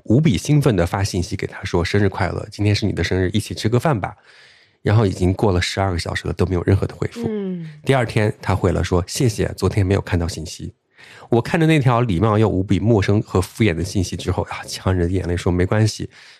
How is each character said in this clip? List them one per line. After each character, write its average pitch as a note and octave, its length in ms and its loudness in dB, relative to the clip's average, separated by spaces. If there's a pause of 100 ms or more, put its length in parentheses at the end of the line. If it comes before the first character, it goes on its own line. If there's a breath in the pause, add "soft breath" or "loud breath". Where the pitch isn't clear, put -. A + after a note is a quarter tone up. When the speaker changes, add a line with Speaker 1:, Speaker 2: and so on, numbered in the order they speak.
Speaker 1:
无 - 140 4
比 D#3 160 4
兴 D3 240 2
奋 C3+ 160 4
地 F2 80 2
发 G2 200 0
信 G2 180 -2
息 - 140 -6
给 - 100 -6
他 - 180 -12
说 F2 220 0
：“生 G#2 160 0
日 G2 80 2
快 F#2 200 -2
乐， F2 200 -6
今 G#2 160 -4
天 G#2 80 4
是 G2+ 140 0
你 F2+ 40 0
的 G2+ 120 -2
生 F#2 160 0
日， F2+ 120 0
一 G#2+ 80 0
起 - 140 -6
吃 - 160 -4
个 A#2+ 100 2
饭 D3 200 0
吧。” - 160 -6 (680 soft breath)
然 G#2 140 2
后 A2+ 100 6
已 F#2 60 2
经 F2+ 220 0
过 G2+ 180 2
了 F2+ 100 2
十 - 180 -4
二 G2 120 0
个 E2+ 80 -4
小 F#2 160 -6
时 - 120 -6
了， E2+ 60 -4
都 F#2 140 0
没 F2+ 80 -2
有 E2+ 80 -2
任 G2+ 120 4
何 - 120 -2
的 - 80 -14
回 - 140 -6
复。 A#3 180 -10
Speaker 2:
嗯。 F#3 420 -6 (160)
Speaker 1:
第 C3 80 2
二 B2+ 100 2
天 A2 380 0
他 F#2+ 140 -2
回 F#2+ 160 0
了 E2 120 -2
说 F2 240 0
：“谢 B2+ 220 0
谢， F2+ 160 -2 (100)
昨 F#2+ 140 -2
天 G2 160 0
没 F#2+ 80 0
有 F#2+ 80 2
看 - 160 -2
到 E2+ 100 -2
信 E2 160 -8
息。” - 300 -12 (560 loud breath)
我 A#2 100 4
看 E3+ 200 0
着 D#3+ 80 4
那 D#3 120 4
条 A#2+ 220 4
礼 G2+ 180 0
貌 G#2+ 160 4
又 G#2+ 140 4
无 F2+ 140 0
比 G2 160 0
陌 G#2+ 200 4
生 G2+ 220 2
和 - 180 -2
敷 - 240 -2
衍 F2+ 120 2
的 E2 80 -4
信 F#2+ 200 -2
息 - 120 -6
之 F2+ 160 -4
后 F2 180 -2
啊， - 160 -12
强 - 260 -4
忍 F2 160 0
着 F#2 60 -2
眼 E2+ 140 -2
泪 F2 100 -2
说 F2+ 160 -2
：“没 F2+ 140 0
关 G#2+ 200 2
系， F#2 220 -6 (300 soft breath)